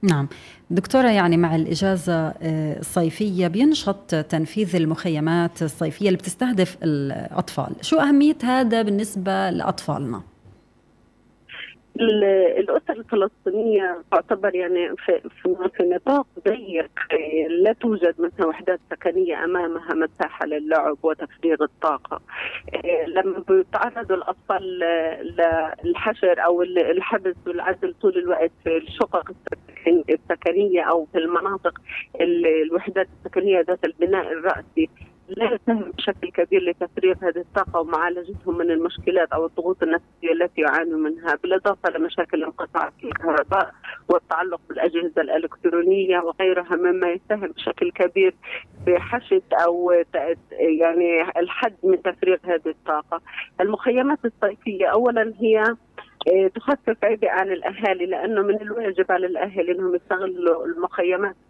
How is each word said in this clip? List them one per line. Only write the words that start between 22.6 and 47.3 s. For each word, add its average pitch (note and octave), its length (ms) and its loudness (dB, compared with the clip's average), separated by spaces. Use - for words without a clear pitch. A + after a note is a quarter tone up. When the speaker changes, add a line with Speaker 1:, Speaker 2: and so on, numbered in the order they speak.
Speaker 2:
آه، E3 320 0
لما F#3 420 -2
بيتعرضوا G3 680 0
الأطفال F#3 600 -6
ل-، E3 960 0
للحشر F3+ 600 0
أو F3 180 4
ال-، F3+ 280 2
الحبس F#3+ 460 -2
والعزل F3+ 540 -4
طول F#3 180 2
الوقت E3+ 320 0
في E3 120 0
الشقق E3 540 -4
السكن-، - 800 -2
السكنية F3 720 0
أو D#3+ 300 0
في F#3 60 0
المناطق F3 600 -2
ال-، E3+ 260 2
الوحدات E3 640 0
السكنية F#3+ 420 0
ذات F3 240 -2
البناء F3+ 480 0
الرأسي، E3 560 -2
لا G#3 260 -2
يساهم A3 360 -2
بشكل - 400 -6
كبير F#3 320 2
لتفريغ F3+ 600 0
هذه E3+ 160 -2
الطاقة F3 420 -2
ومعالجتهم E3+ 800 -4
من F3 120 0
المشكلات E3+ 600 0
أو D#3 140 -2
الضغوط F3 360 -2
النفسية E3 500 -2
التي E3+ 280 0
يعانوا D#3 380 0
منها، D#3+ 440 -2
بالإضافة F#3+ 480 0
لمشاكل D#3+ 540 -2
انقطاع D#3+ 460 -6
الكهرباء E3 680 0
والتعلق F3 600 0
بالأجهزة E3+ 540 -2
الإلكترونية F3 960 0
وغيرها F3 580 0
مما F3+ 340 0
يساهم G3 360 -4